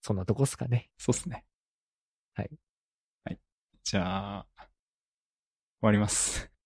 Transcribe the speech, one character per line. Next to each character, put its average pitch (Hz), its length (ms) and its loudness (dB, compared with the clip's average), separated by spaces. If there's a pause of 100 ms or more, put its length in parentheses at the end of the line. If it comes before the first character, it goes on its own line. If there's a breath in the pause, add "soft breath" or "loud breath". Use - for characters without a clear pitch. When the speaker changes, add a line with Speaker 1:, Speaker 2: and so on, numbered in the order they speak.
Speaker 1:
そ - 120 -2
ん 98 40 0
な 92 80 -2
と 107 100 4
こ 135 80 2
っ - 20 6
す - 120 -2
か 127 100 -6
ね。 120 300 0
Speaker 2:
そ - 140 2
う - 40 0
っ - 40 -6
す - 80 -10
ね。 - 180 -10 (880)
Speaker 1:
は - 80 -4
い。 - 80 -12 (760)
Speaker 2:
は - 80 -8
い。 - 60 -14 (440)
じ - 140 -2
ゃ 98 420 -4
あ、 - 80 -16 (100)
終 - 100 -20 (1120)
わ 110 100 6
り 104 60 6
ま 104 100 2
す。 - 440 -2 (140)